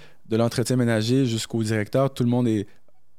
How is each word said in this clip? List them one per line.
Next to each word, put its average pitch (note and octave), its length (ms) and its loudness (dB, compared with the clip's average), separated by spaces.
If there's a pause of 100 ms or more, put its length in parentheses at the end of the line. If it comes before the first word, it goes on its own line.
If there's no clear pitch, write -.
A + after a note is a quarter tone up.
(280)
de A2+ 80 2
l'entretien A#2 400 2
ménager A#2+ 500 2
jusqu'au A2+ 380 -2
directeur, A2+ 500 0
tout - 80 -2
le A#2+ 80 2
monde B2 160 2
est, G#2+ 220 2 (500)